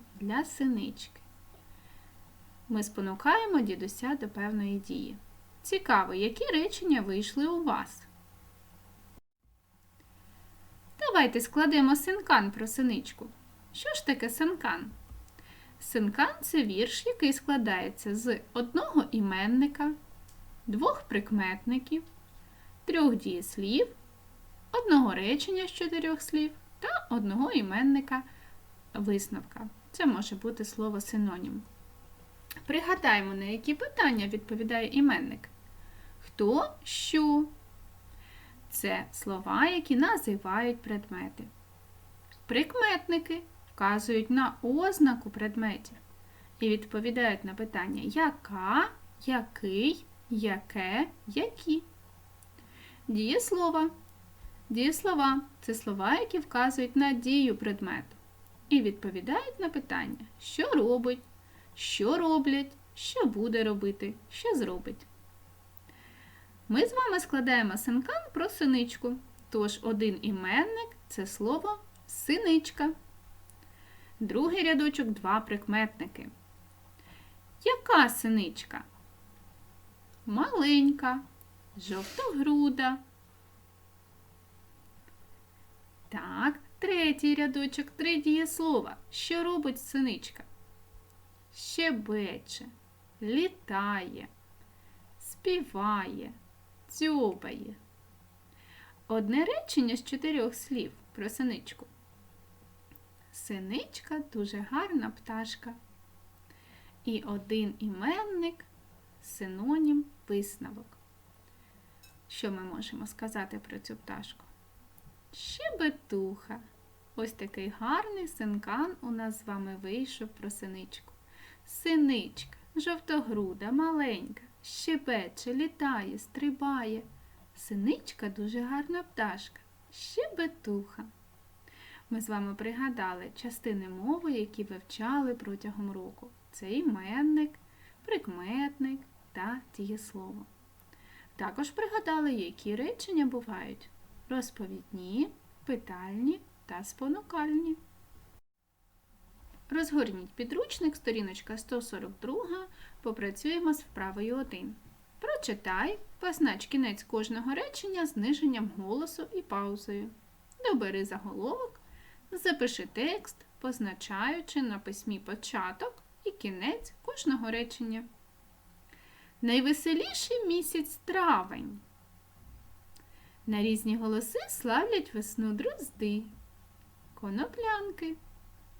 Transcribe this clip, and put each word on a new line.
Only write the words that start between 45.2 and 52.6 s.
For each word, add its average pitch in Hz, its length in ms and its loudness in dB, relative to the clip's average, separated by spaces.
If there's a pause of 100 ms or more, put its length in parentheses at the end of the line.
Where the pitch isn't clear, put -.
предметів 214 680 -2 (640)
і 220 100 4
відповідають 220 720 2
на 196 100 -6
питання 196 520 -4
«яка», 254 840 2 (360)
«який», 233 800 0 (240)
«яке», 208 800 0 (200)
«які». 320 560 -2 (1200)